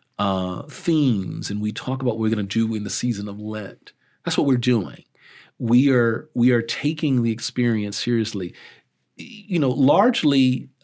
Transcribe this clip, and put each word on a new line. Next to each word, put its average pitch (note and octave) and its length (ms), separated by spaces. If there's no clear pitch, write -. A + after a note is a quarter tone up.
uh, F#2+ 440
themes, A2 880
and G#2 100
we G#2+ 100
talk C3 320
about A#2+ 140
what - 20
we're A2 120
gonna G#2 120
do A2 320
in G#2 80
the G#2 80
season G#2 380
of G2+ 100
Lent, G#2+ 540
that's D#3+ 120
what D#3 120
we're C3 80
doing. A#2+ 480
We B2+ 320
are, A#2 420
we B2 160
are A#2 120
taking D3 600
the A#2 80
experience A2+ 680
seriously, G#2+ 560
you - 440
know, C#3 100
largely, C#3 960